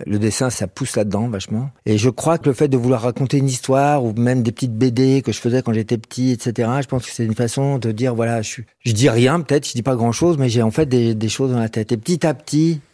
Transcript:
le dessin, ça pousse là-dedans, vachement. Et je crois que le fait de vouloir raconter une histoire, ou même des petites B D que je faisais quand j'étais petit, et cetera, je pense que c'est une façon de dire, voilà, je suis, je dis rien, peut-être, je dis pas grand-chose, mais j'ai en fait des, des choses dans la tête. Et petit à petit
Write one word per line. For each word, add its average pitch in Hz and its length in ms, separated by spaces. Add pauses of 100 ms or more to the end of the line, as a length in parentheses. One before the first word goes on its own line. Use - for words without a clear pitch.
le 104 140
dessin, 113 320
ça 104 160
pousse - 280
là-dedans, 104 340
vachement. 113 420 (160)
Et 107 100
je 113 140
crois 156 260
que 151 140
le - 20
fait 151 160
de 131 80
vouloir 123 240
raconter 123 380
une 135 100
histoire, 135 560
ou 113 80
même 120 300
des 113 100
petites 123 240
B 131 140
D 131 340
que 113 80
je - 60
faisais 123 240
quand 117 100
j'étais 110 240
petit, 127 360
et 120 60
cetera, 120 440
je 127 40
pense 127 200
que - 40
c'est - 140
une 110 100
façon 135 440
de 113 140
dire, 120 220
voilà, 117 280
je 107 80
suis, 113 140 (200)
je 120 80
dis 110 160
rien, 127 320
peut-être, 143 260
je - 60
dis 123 100
pas 131 140
grand-chose, 120 400
mais 131 140
j'ai 117 100
en 110 100
fait 151 140
des, 120 300
des 110 160
choses 131 200
dans 123 100
la 113 100
tête. 110 220
Et 120 40
petit 165 300
à 151 80
petit 156 460 (140)